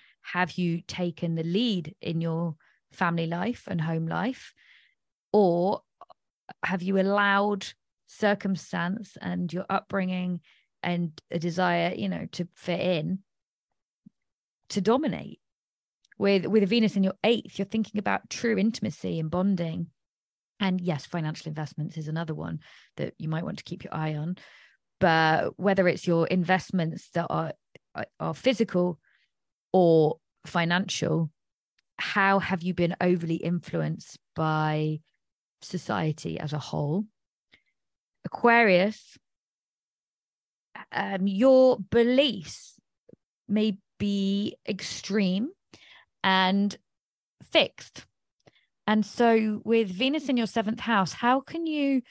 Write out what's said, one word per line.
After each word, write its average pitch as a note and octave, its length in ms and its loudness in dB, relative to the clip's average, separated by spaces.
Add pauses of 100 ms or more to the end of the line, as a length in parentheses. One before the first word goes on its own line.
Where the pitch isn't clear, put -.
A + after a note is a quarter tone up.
(220)
have F3+ 300 -2
you E3+ 280 0
taken E3+ 540 -4
the E3 80 -2
lead F3+ 580 -2
in E3 220 -4
your E3 320 -2 (380)
family E3+ 340 -2
life F3+ 400 -4
and F3+ 140 -4
home D#3+ 260 -2
life, F3 480 -6 (800)
or F#3 500 4 (800)
have F3+ 180 -2
you F#3+ 160 2
allowed G3+ 640 2 (440)
circumstance G3 1120 -2
and F3+ 320 -6
your F3+ 180 -6
upbringing F#3 720 -4 (420)
and F3 380 -4 (100)
a E3+ 80 -4
desire, F3 580 0
you G3+ 120 -4
know, E3+ 240 -6
to F3 220 -6
fit F3 260 -4
in F3 400 -2 (1500)
to - 120 -4
dominate? A3+ 580 -2 (800)
With, G3 280 4
with G3 220 4
Venus A3 280 2
in G3 80 4
your F#3+ 180 0
eighth, - 340 0
you're G3 100 -4
thinking G#3+ 340 -4
about G3 280 -4
true A3+ 300 -2
intimacy F#3 640 -2
and D#3+ 100 -4
bonding. F3 560 -2 (720)
And F#3 220 0
yes, F3 260 -4
financial D#3 420 -6
investments D3+ 480 -8
is D#3 120 -10
another D#3+ 260 -6
one D#3+ 240 -8 (380)
that - 200 -6
you D#2+ 120 -8
might D#3+ 160 -4
want - 140 -8
to - 60 -18
keep - 200 -12
your - 100 -12
eye D#3 220 -4
on. D#3+ 200 -6 (640)
But D#3+ 600 2
whether F#3+ 280 2
it's - 200 0
your E3 200 2
investments F3 880 0
that E3+ 160 -2
are, D#3+ 220 -2 (420)
are, - 120 -8 (120)
are D#3+ 160 -4
physical F3+ 640 0 (760)
or E3 440 6 (300)
financial, E3+ 840 0 (640)
how G3 440 2
have F#3 220 -4
you F3+ 120 -2
been F3 260 0
overly E3+ 360 0
influenced D#3+ 840 -4 (160)
by D#3 640 0 (640)
society D#3 800 -4
as C#3+ 120 -8
a D3+ 60 -4
whole? D#3 460 -4 (1200)
Aquarius, A3 960 2 (1700)
um, G3 340 -2
your B3+ 520 6
beliefs A#3 1000 0 (680)
may G#3+ 300 0 (200)
be G3+ 580 -2 (120)
extreme G3 800 -2 (760)
and F#3+ 520 2 (760)
fixed. - 560 0 (800)
And G#3+ 180 4
so A3 600 2
with A3+ 260 2
Venus C4 380 -2
in C4 80 2
your A#3 100 0
seventh A3 340 -2
house, G3+ 320 0
how B3+ 280 2
can E4 260 -8
you C#4 440 0